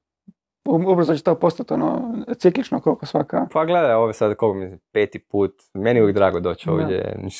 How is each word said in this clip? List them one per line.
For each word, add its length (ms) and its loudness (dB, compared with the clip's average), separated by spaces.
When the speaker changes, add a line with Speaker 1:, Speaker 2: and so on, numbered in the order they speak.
Speaker 1:
u-, 280 0
ubrzo 220 2
će 80 -4
to 120 2
postati 400 -2
ono 280 -2
ciklično 420 0
koliko 260 -2
svaka. 460 -4
Speaker 2:
Pa 120 0
gledaj, 300 2
ovo 120 4
je 80 -4
sad, 220 0
koliko 220 0
mi, 200 -10
peti 260 0
put, 340 -2
meni 240 0
je 40 6
uvijek 140 2
drago 240 4
doći 260 -4
Speaker 1:
Da. 60 -2
Speaker 2:
ovdje. 440 -2